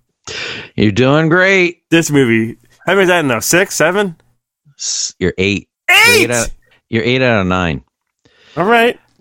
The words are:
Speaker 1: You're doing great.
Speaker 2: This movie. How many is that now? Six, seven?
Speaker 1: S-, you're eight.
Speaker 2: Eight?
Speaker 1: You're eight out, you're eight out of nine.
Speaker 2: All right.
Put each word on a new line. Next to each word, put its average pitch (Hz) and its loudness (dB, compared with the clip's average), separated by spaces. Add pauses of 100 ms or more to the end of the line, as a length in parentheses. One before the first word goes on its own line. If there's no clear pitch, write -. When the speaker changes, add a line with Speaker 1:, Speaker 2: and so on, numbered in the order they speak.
(760)
Speaker 1:
You're 104 2
doing 139 2
great. 185 0
Speaker 2:
This 165 0
movie. 117 0 (280)
How 175 0
many 196 2
is 175 2
that 175 2
now? 117 -2
Six, 185 0
seven? 180 0 (600)
Speaker 1:
S-, - -8
you're 90 -2
eight. 98 -2 (200)
Speaker 2:
Eight? 359 2 (120)
Speaker 1:
You're 480 4
eight 120 -2
out, 117 -2 (400)
you're 110 -2
eight 127 0
out 120 2
of 92 -2
nine. 90 -2 (720)
Speaker 2:
All 170 -2
right. 233 2 (220)